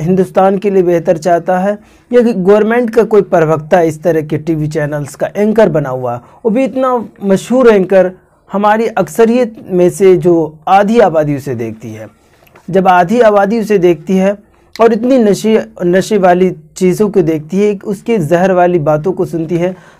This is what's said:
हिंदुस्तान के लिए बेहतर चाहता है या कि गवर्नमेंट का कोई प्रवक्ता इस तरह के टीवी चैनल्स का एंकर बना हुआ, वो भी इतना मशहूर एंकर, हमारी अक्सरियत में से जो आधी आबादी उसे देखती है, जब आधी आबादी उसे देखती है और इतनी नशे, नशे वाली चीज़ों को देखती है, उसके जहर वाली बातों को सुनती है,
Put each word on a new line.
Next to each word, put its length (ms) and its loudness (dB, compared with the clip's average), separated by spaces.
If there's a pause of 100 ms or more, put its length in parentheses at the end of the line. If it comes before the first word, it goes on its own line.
हिंदुस्तान 560 0
के 120 -2
लिए 140 0
बेहतर 340 0
चाहता 420 -2
है 200 -4 (340)
या 80 4
कि 120 2
गवर्नमेंट 560 2
का 140 0
कोई 180 2
प्रवक्ता 600 0
इस 220 -2
तरह 180 0
के 160 -6
टीवी 300 -4
चैनल्स 480 -6
का 200 -6
एंकर 340 2
बना 200 -2
हुआ, 320 -8 (240)
वो 40 0
भी 140 0
इतना 440 -4 (160)
मशहूर 440 2
एंकर, 440 2 (400)
हमारी 360 0
अक्सरियत 680 0 (140)
में 200 2
से 280 2
जो 500 0
आधी 320 2
आबादी 380 0
उसे 180 -8
देखती 360 -10
है, 160 -16 (640)
जब 180 0
आधी 320 2
आबादी 400 2
उसे 180 0
देखती 400 0
है 200 0 (440)
और 120 4
इतनी 240 0
नशे, 480 0 (200)
नशे 320 0
वाली 380 2 (200)
चीज़ों 340 0
को 120 0
देखती 360 -4
है, 280 0
उसके 320 -4
जहर 340 0
वाली 280 2
बातों 340 -2
को 120 -4
सुनती 320 -6
है, 180 -4 (240)